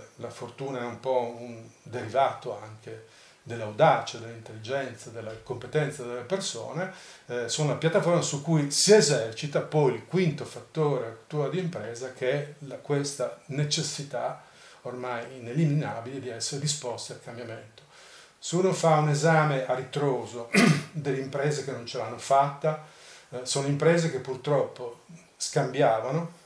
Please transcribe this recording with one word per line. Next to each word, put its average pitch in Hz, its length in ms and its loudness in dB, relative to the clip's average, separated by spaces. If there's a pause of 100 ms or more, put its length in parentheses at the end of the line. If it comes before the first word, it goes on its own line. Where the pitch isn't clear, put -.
(160)
la 117 140 -10
fortuna 127 500 -8
è 120 40 -4
un 117 160 -8
po' 123 380 0
un 117 240 -12 (200)
derivato 117 760 0
anche 110 460 -16 (360)
dell'audacia, 117 760 2
dell'intelligenza, 113 920 -8
della 113 220 -10 (100)
competenza 135 640 -4
delle 123 180 -8
persone, 156 720 -6 (340)
eh, 120 220 -4
sono 151 220 0
la 117 60 0
piattaforma 160 440 4
su 143 200 -2
cui 147 300 2
si - 220 6
esercita 143 680 4
poi 143 340 4
il 107 120 -10
quinto 160 380 0
fattore 123 720 -2
cultura 143 320 -4
di 170 100 -2
impresa, 120 540 -6
che 127 180 0
è 147 300 -2
la, 135 160 -12
questa - 720 -2
necessità 143 960 -4 (380)
ormai 123 560 -8
ineliminabile 127 840 -2
di 127 80 -10
essere 117 320 -6
disposti 127 520 -6
al - 100 -14
cambiamento. 113 600 -14 (560)
Se - 180 -4
uno 190 160 4
fa 160 260 6
un 151 100 4
esame 147 580 4
a 131 80 0
ritroso 123 760 -2 (220)
<clears throat> - 200 0
delle 139 260 -2
imprese 143 460 -2
che 139 80 -6
non 117 140 -8
ce - 120 -6
l'hanno 117 200 -6
fatta, 147 680 2 (440)
eh, 123 140 -10
sono 139 220 -2
imprese 160 440 4
che 131 80 -2
purtroppo 127 840 -2 (420)
scambiavano 127 1040 2